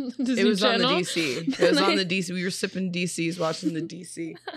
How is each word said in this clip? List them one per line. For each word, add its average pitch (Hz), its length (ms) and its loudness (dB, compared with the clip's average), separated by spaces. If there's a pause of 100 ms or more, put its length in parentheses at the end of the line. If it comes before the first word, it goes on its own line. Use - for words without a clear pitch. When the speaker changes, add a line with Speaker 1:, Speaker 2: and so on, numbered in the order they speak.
(180)
Speaker 1:
Disney 247 220 0
Speaker 2:
It 233 60 6
was 214 160 4
Speaker 1:
Channel, 233 260 4
Speaker 2:
on - 60 4
the - 60 2
D 180 40 0
C. 160 300 -2
It 165 140 -4
Speaker 1:
<laughs> 262 100 -2
then - 140 6
Speaker 2:
was 294 100 4
on - 100 4
Speaker 1:
I 320 60 2
Speaker 2:
the 190 80 2
D 185 160 0
C. 180 120 -4
We 180 120 -2
were 190 40 0
sipping 185 420 -4
D 175 140 -2
Cs, 170 320 -2
watching 160 360 -2
the 160 80 -4
D 170 240 -10
C. 165 320 -12 (200)